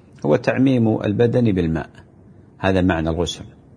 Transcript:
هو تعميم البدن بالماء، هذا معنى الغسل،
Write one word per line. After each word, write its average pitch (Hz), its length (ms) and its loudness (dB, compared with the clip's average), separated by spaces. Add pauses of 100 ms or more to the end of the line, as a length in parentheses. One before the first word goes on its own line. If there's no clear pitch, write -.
(260)
هو 147 100 2
تعميم 120 680 2
البدن 117 500 2
بالماء، 82 380 -2 (680)
هذا 95 220 0
معنى 82 280 0
الغسل، 85 360 -4 (320)